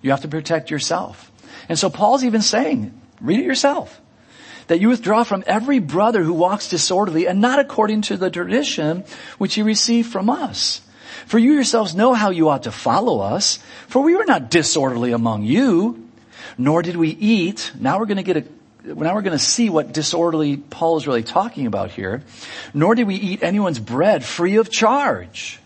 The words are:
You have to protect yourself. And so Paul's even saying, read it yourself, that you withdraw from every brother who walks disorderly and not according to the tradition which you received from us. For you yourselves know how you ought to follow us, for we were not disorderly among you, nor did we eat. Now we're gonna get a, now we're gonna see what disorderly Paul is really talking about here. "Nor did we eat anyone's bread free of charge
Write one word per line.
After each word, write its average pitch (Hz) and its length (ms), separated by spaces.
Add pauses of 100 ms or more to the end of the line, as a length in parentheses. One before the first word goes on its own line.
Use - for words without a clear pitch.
You 135 100
have 135 100
to 156 60
protect 156 420
yourself. - 640 (360)
And 220 120
so 190 100
Paul's 220 340
even 226 180
saying, 208 520 (260)
read 170 200
it 359 60
yourself, - 540 (680)
that 170 120
you 214 100
withdraw 226 340
from 196 240
every 240 320
brother 196 420
who 165 120
walks 180 360
disorderly 180 580
and 185 140
not 262 180
according 214 440
to - 140
the 180 120
tradition 175 760 (340)
which 196 200
you 214 60
received 233 480
from 196 180
us. - 520 (440)
For 233 140
you 254 140
yourselves 220 420
know 233 180
how 214 160
you 165 200
ought 135 140
to 110 80
follow 156 480
us, 123 400 (280)
for 262 140
we 330 140
were 403 100
not 165 260
disorderly 135 600
among 113 320
you, 208 640 (500)
nor 151 260
did 175 120
we 160 140
eat. 202 680
Now 175 200
we're 226 60
gonna 196 180
get 170 140
a, 147 60 (400)
now 151 320
we're 214 80
gonna 175 160
see - 300
what 160 220
disorderly 156 680
Paul 165 400
is 135 100
really 120 160
talking 180 420
about 98 260
here. 98 320 (500)
"Nor 170 220
did 233 120
we 190 80
eat 196 280
anyone's 180 360
bread 156 440
free 185 340
of 220 120
charge 220 960